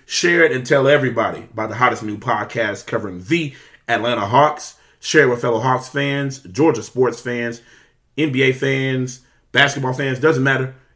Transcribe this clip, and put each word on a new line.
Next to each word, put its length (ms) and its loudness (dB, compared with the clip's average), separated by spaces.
share 400 2
it, 80 4
and 140 -4
tell 220 4
everybody 560 2
about 240 -6
the 80 -10
hottest 260 0
new 160 -6
podcast 680 -4
covering 360 -6
the 320 -2
Atlanta 380 0
Hawks. 500 2
Share 260 4
it 60 4
with 100 0
fellow 200 0
Hawks 280 0
fans, 520 -4
Georgia 420 0
sports 380 -2
fans, 420 -6
N 140 -2
B 100 0
A 100 4
fans, 680 -4
basketball 420 2
fans. 240 -2
Doesn't 240 4
matter. 320 0